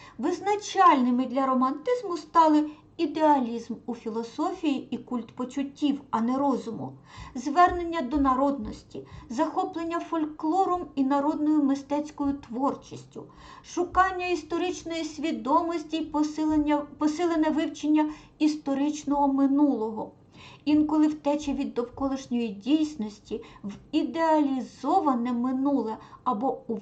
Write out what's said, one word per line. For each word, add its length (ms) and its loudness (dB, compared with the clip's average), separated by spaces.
Визначальними 1080 4
для 200 -2
романтизму 720 0
стали 520 4
ідеалізм 760 0
у 100 -8
філософії 960 -4
і 60 -4
культ 380 -8
почуттів, 640 -2
а 100 0
не 160 0
розуму, 560 -2
звернення 640 2
до 160 -2
народності, 920 0
захоплення 680 -2
фольклором 960 -2
і 80 0
народною 600 2
мистецькою 680 -2
творчістю, 920 -6
шукання 640 0
історичної 760 -4
свідомості 960 -2
і 80 -4
посилення, 720 0
посилене 520 2
вивчення 640 0
історичного 960 0
минулого. 800 2
Інколи 420 4
втеча 440 -2
від 220 -4
довколишньої 760 -2
дійсності 960 -2
в 80 -10
ідеалізоване 1400 2
минуле 640 0
або 340 0
у 140 -4